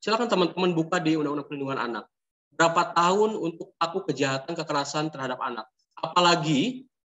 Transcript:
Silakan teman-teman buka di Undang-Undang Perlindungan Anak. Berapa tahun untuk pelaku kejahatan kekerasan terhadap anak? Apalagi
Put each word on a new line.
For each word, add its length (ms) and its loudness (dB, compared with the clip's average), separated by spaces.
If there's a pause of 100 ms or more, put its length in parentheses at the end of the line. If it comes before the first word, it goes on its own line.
Silakan 240 0
teman-teman 480 2
buka 240 0
di 160 2
Undang-Undang 320 -2
Perlindungan 320 -6
Anak. 280 -6 (540)
Berapa 320 4
tahun 480 4
untuk 400 -8
pelaku 320 -2
kejahatan 400 -2
kekerasan 640 -4
terhadap 240 -6
anak? 240 -6 (320)
Apalagi 880 2 (320)